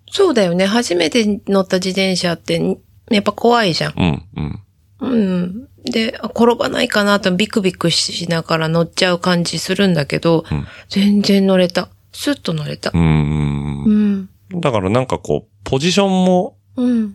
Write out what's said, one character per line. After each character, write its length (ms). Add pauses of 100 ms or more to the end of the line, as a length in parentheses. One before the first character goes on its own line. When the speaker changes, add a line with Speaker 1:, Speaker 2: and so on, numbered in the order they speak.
(100)
Speaker 1:
そ 200
う 40
だ 100
よ 100
ね。 100
初 300
め 160
て 360
乗 140
っ 80
た 80
自 140
転 260
車 160
っ 60
て、 400 (320)
や 100
っ 20
ぱ 100
怖 340
い 80
じ 100
ゃ 60
ん。 60
Speaker 2:
う 60
ん、 200 (120)
う 60
ん。 200 (400)
Speaker 1:
う 160 (300)
ん。 220 (160)
で、 380
あ、 60
転 260
ば 160
な 120
い 60
か 160
な 160
と 120
ビ 160
ク 120
ビ 140
ク 160
し 400
な 120
が 140
ら 120
乗 140
っ 80
ち 140
ゃ 80
う 60
感 260
じ 140
す 160
る 140
ん 60
だ 120
け 140
ど、 300
Speaker 2:
う 40
ん。 120 (220)
Speaker 1:
全 320
然 260
乗 120
れ 100
た。 220 (220)
ス 180
ッ 100
と 140
乗 100
れ 140
た。 160
Speaker 2:
う 40
ん、 20
う 40
ん、 800
う 60
ん。 380 (240)
Speaker 1:
う 40
ん。 40
Speaker 2:
だ 120
か 80
ら 80
な 120
ん 60
か 120
こ 280
う、 20 (160)
ポ 140
ジ 140
シ 80
ョ 60
ン 180
も 320 (200)
Speaker 1:
う 100
ん。 280